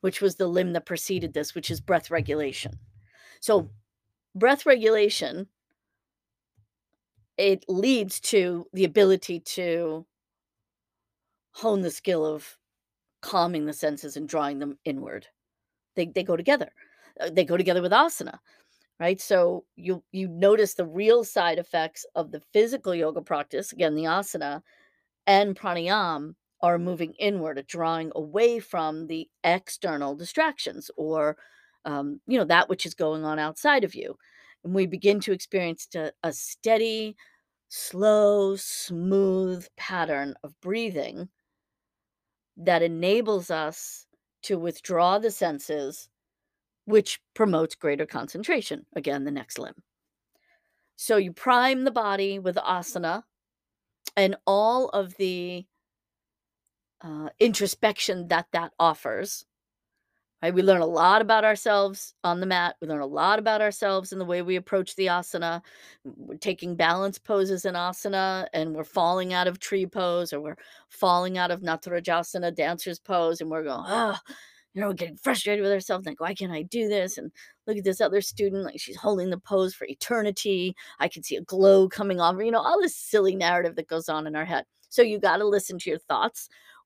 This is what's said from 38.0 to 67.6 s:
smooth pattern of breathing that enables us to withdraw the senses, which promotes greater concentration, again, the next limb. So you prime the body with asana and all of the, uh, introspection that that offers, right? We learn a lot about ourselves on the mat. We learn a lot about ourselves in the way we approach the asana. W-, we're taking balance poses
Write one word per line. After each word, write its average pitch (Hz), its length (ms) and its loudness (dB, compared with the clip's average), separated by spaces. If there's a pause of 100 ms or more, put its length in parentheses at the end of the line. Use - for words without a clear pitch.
smooth 185 1080 0 (120)
pattern 156 640 -4
of 147 160 -16
breathing 156 720 -6 (1300)
that 170 220 4
enables 185 680 0
us 156 560 -6 (380)
to 190 160 -2
withdraw 175 580 2
the 220 140 0
senses, 151 760 -6 (760)
which 208 360 2 (120)
promotes 170 420 2
greater 147 300 -2
concentration, 165 800 -6 (100)
again, 143 280 -4
the 143 80 -4
next 139 260 -10
limb. - 240 -12 (1160)
So - 180 0
you 196 160 2
prime 254 540 2
the 269 60 0
body 196 460 -2
with 185 200 -2
asana 175 640 -4 (960)
and 196 180 4 (100)
all 220 440 4
of 190 260 -4
the, 180 500 -4 (1400)
uh, 156 280 -10 (100)
introspection 202 880 0
that 170 240 0
that 170 260 -2
offers, 156 680 0 (960)
right? 170 120 0
We 180 80 4
learn 185 200 8
a 160 40 2
lot 175 360 6
about 220 220 4
ourselves 202 720 2 (100)
on 180 160 0
the 185 60 -2
mat. 180 360 0
We 160 60 -8
learn 151 140 -4
a 139 40 -4
lot 156 340 2
about 214 220 2
ourselves 196 500 0
in 190 80 -8
the 185 60 -6
way 175 160 -2
we 180 140 -2
approach 185 400 -2
the 190 120 0
asana. 170 540 -2 (440)
W-, - 220 -16
we're - 100 -14
taking 175 380 -6
balance 175 420 0
poses 190 480 -2